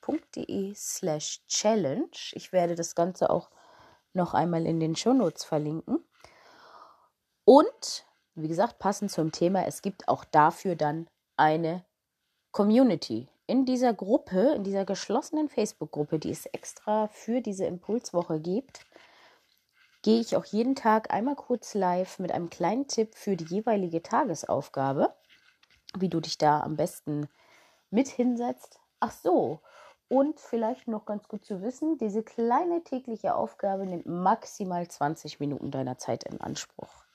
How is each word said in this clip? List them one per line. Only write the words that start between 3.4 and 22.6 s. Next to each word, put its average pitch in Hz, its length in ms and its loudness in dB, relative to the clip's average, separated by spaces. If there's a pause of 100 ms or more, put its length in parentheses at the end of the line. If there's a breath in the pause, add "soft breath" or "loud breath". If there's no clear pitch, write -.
noch 175 220 0
einmal 165 320 2
in 165 120 0
den 160 160 0
Shownotes 226 500 2
verlinken. 156 520 -2 (1500 loud breath)
Und, - 640 8 (300)
wie 156 120 -6
gesagt, 170 300 0
passend 196 320 -2
zum 160 220 -2
Thema, 180 340 0
es - 160 -8
gibt - 260 -6
auch - 180 0
dafür 160 500 4
dann 156 340 -2 (280)
eine 160 460 2 (680)
Community. 202 760 4 (200)
In 254 180 2
dieser 247 280 2
Gruppe, 208 600 2
in 202 100 -2
dieser 196 220 -2
geschlossenen 277 640 -4
Facebook-Gruppe, 156 680 -4
die 160 100 -6
es - 160 -8
extra - 600 -4
für 233 340 -4
diese 190 240 -4
Impulswoche 175 720 -4
gibt, 180 460 -6 (1160 soft breath)
gehe 226 160 6
ich 226 160 -2
auch - 100 0
jeden 240 300 0
Tag 220 360 2
einmal 269 240 0
kurz - 380 -6
live 180 460 0
mit 180 120 -4
einem 170 200 -4
kleinen 226 360 -2